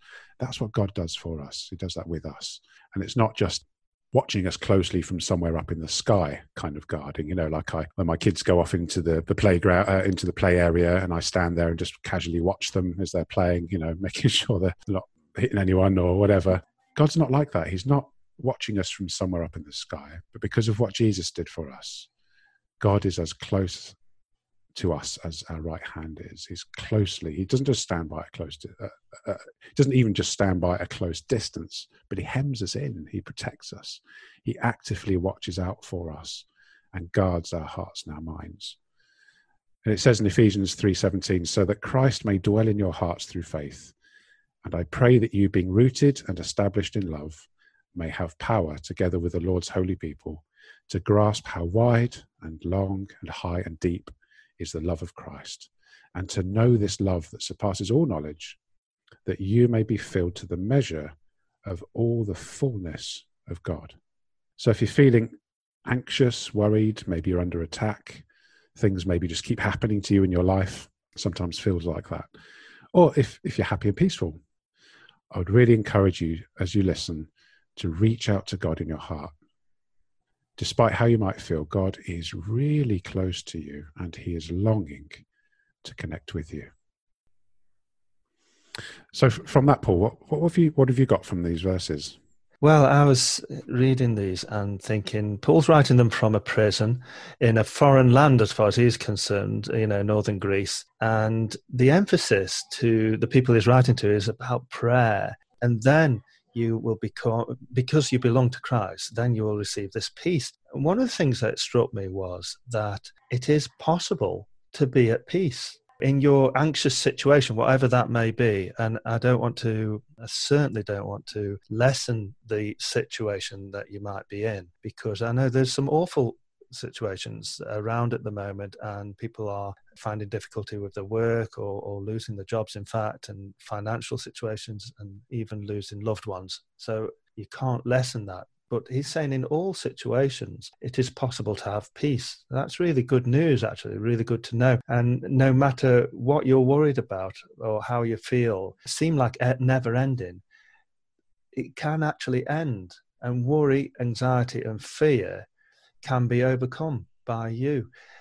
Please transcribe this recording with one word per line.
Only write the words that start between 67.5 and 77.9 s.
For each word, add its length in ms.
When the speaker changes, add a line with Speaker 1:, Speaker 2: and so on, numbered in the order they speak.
Speaker 1:
attack, 640
things 260
maybe 220
just 180
keep 160
happening 420
to 120
you 80
in 100
your 120
life, 440
sometimes 420
feels 260
like 240
that. 180
Or 240
if, 280
if 140
you're 60
happy 240
and 80
peaceful, 440
I 60
would 120
really 240
encourage 460
you, 180
as 160
you 80
listen, 420
to 120
reach 400